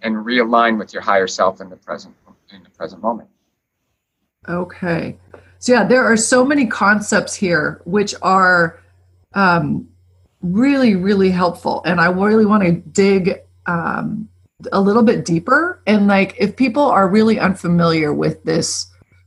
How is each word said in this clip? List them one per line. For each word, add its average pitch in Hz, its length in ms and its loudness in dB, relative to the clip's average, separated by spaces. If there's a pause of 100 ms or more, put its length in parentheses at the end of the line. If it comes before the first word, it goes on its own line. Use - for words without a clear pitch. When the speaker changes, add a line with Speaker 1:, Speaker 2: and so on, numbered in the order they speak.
Speaker 1:
and 110 140 -4
realign 117 600 0
with 98 160 -10
your 92 80 -10
higher 98 240 0
self 95 360 -2
in 92 80 -18
the 90 60 -20
present, - 380 -16 (400)
in 95 80 -20
the - 80 -20
present 87 320 -14
moment. 110 260 -6 (1200)
Speaker 2:
Okay. 175 680 -8 (400)
So - 160 0
yeah, 226 100 2
there 240 200 2
are 226 120 2
so 254 300 2
many 285 220 0
concepts 208 680 0
here 156 520 -4
which 202 360 -2
are, 180 580 2 (540)
um, 170 560 0 (520)
really, 233 540 2
really 190 360 2
helpful. 175 540 -4
And 170 140 0
I 170 120 2
really 208 340 2
want 208 160 2
to 170 120 2
dig, 196 680 0 (260)
um, - 640 -6 (420)
a 185 80 0
little 202 220 2
bit 214 240 2
deeper. 277 640 -2
And, 202 180 2
like, 196 320 0
if 214 180 -2
people 262 280 0
are 196 260 2
really 220 300 2
unfamiliar 170 720 0
with 156 300 -4
this - 480 -4 (360)